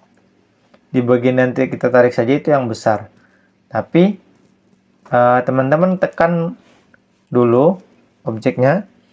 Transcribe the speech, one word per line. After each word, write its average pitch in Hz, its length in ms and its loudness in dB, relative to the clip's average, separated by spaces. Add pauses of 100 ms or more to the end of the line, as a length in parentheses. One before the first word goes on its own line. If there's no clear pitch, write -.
(920)
di 127 120 0
bagian 123 360 2
nanti 127 280 0
kita 123 240 -4
tarik 123 240 2
saja 120 160 -2
itu 147 200 -2
yang 127 200 -2
besar. 107 400 -4 (560)
Tapi, 175 480 0 (960)
eh, 123 320 2
teman-teman 151 560 0
tekan 170 560 -2 (720)
dulu 123 480 2 (480)
objeknya, 127 640 -2 (260)